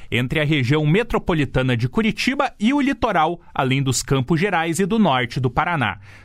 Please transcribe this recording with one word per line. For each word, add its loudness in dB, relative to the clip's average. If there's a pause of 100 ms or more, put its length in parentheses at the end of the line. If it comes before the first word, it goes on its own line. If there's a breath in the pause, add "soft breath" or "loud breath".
(100)
entre -2
a 0
região 2
metropolitana 0
de 0
Curitiba -2
e 2
o 2
litoral, 0 (140)
além 0
dos -2
Campos 0
Gerais -2
e 2
do 0
norte 0
do 0
Paraná. -2 (240 loud breath)